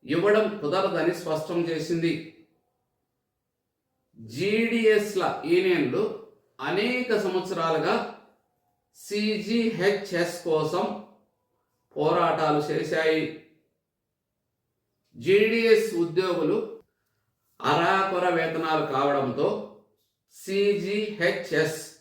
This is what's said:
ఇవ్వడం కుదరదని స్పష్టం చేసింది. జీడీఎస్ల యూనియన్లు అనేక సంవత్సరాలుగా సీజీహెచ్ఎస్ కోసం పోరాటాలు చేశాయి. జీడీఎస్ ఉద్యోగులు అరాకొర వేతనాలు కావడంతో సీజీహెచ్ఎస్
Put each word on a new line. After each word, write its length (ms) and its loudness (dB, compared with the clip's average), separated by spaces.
ఇవ్వడం 320 4
కుదరదని 600 0
స్పష్టం 360 -4
చేసింది. 420 -2
జీడీఎస్ల 880 2
యూనియన్లు 540 2
అనేక 420 -2
సంవత్సరాలుగా 720 0
సీజీహెచ్ఎస్ 1400 0
కోసం 400 0
పోరాటాలు 760 2
చేశాయి. 540 0
జీడీఎస్ 640 4
ఉద్యోగులు 560 0
అరాకొర 540 2
వేతనాలు 560 0
కావడంతో 540 0
సీజీహెచ్ఎస్ 1400 0